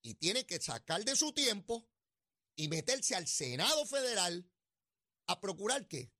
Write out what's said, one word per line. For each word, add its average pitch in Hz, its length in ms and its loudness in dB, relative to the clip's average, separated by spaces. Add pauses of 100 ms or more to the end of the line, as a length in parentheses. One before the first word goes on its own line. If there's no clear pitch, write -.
Y 117 140 -10
tiene 220 300 0
que 175 160 -6
sacar 160 420 -2
de 269 120 0
su 302 180 2
tiempo 233 540 0 (680)
y 151 140 -2
meterse 202 460 0
al 175 120 -2
Senado 185 580 2
Federal 202 640 0 (760)
a 180 140 0
procurar 202 480 -2
qué. 143 300 -8